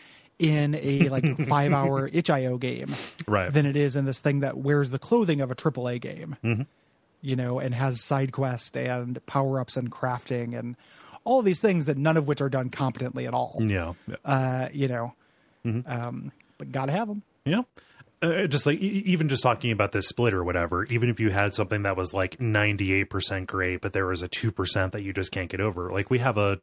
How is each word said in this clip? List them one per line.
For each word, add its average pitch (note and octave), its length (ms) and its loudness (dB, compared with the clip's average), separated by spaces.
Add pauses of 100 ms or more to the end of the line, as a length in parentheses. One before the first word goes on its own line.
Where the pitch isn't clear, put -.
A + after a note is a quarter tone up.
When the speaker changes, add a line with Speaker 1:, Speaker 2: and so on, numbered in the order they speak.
(400)
Speaker 1:
in D3+ 340 2
a, C#3 360 2
like, C3 280 2
Speaker 2:
<laughs> D3+ 80 0
Speaker 1:
five-hour C#3 680 4
itch E3+ 180 2
I C3 160 4
O B2+ 120 0
game B2 340 -4 (360)
Speaker 2:
Right. G2+ 240 2
Speaker 1:
than D3 140 6
it C#3 100 2
is C#3+ 180 2
in C#3 100 2
this C3+ 160 -2
thing C#3+ 200 2
that C3 160 -2
wears C#3 340 2
the C3+ 80 -2
clothing E3+ 420 2
of B2+ 100 -2
a C3 40 -4
triple B2+ 340 -2
A B2 100 -4
game, - 440 -10
Speaker 2:
Mm-hmm. A#2 200 2 (580)
Speaker 1:
you C3+ 160 -2
know, B2 220 -2
and C3 160 -4
has B2 280 0
side C3+ 300 0
quest B2+ 440 -4
and B2 500 -4
power-ups C3+ 500 -2
and B2 140 -4
crafting A#2+ 680 -4
and A#2+ 180 -8 (480)
all B3+ 160 4
of A3 40 2
these F#3 160 2
things F3 260 4
that C#3 120 0
none D#3 180 4
of D3 120 2
which D3 120 0
are C#3 80 0
done B2+ 220 -2
competently B2+ 560 -4
at B2 80 -4
all. B2 260 -4
Speaker 2:
Yeah, F#2 340 0 (120)
yeah. - 180 -10
Speaker 1:
Uh, C3 480 0
you C#3 160 -2
know, A#2+ 260 -6 (520)
Speaker 2:
Mm-hmm. A#2 240 -4
Speaker 1:
um, B2 420 -8 (240)
but C#3 140 -12
gotta C3+ 220 -2
have G#3+ 180 -2
'em. G#3 120 -8 (220)
Speaker 2:
Yeah. F#3+ 180 2 (600)
Uh, E3+ 240 2
just, C#3 200 2
like, D3 140 2
e-, G3+ 260 0
even D#3+ 220 4
just C3+ 140 2
talking A#2+ 300 2
about G2+ 200 2
this G2 160 0
split A#2+ 260 2
or F2+ 80 0
whatever, F2 440 0
even A#2 220 2
if A2+ 120 0
you G#2+ 100 4
had G2+ 240 2
something G#2 280 0
that G2 140 0
was, F#2 180 -2
like, F#2+ 260 -2
ninety-eight G#2 720 2
percent F#2+ 380 -2
great, F2+ 320 -2
but G2+ 120 -6
there F#2+ 140 0
was F2+ 160 -2
a F2+ 60 -6
two - 240 -2
percent F#2+ 400 0
that G#2 100 -6
you G2 100 -6
just F#2+ 200 -4
can't F2+ 180 -4
get F#2 100 -4
over. F#2 320 -2
Like, G2 180 -2
we B2+ 100 2
have A#2+ 180 0
a, G2 240 2